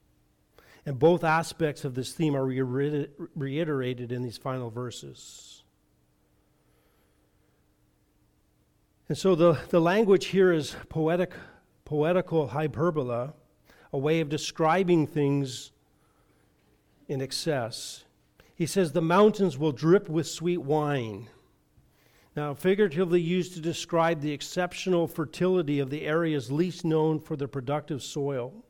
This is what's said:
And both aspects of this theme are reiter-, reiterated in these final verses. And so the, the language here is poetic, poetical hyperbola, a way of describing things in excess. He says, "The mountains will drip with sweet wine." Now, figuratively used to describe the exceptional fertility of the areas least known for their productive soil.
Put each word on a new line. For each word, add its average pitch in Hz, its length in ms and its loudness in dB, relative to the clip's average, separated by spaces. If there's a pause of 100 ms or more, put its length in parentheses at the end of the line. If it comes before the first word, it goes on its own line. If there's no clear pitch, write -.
(840)
And 135 140 -4
both 165 240 6
aspects 160 600 0
of 131 120 -6
this 127 180 -6
theme 151 220 0
are 135 100 0
reiter-, 135 640 -2 (260)
reiterated 135 760 -4
in 123 100 -4
these 120 160 -8
final 127 320 -8
verses. - 960 -14 (3500)
And 147 80 -4
so 190 160 4
the, 165 240 6 (120)
the 175 120 4
language 190 460 4
here 185 240 4
is 156 240 -2 (140)
poetic, 160 440 -2 (520)
poetical 156 640 0
hyperbola, 135 840 -2 (600)
a 143 40 -4
way 151 220 2
of 156 80 0
describing 160 800 2
things 139 640 0 (1400)
in 139 140 -6
excess. 131 840 -6 (500)
He 170 120 -4
says, 175 260 0
"The 170 100 0
mountains 185 560 4
will 151 140 0
drip 165 380 4
with 160 180 -2
sweet 175 300 -2
wine." 135 720 -2 (1080)
Now, 147 180 -4
figuratively 180 680 2
used 175 320 0
to 160 80 -12
describe 165 580 0
the 151 140 -4
exceptional 175 760 -2
fertility 165 720 -2
of 135 100 -2
the 151 120 -6
areas 151 500 0
least 165 320 -2
known 156 380 2
for 156 160 -8
their 139 100 -4
productive 139 560 -6
soil. 139 680 -6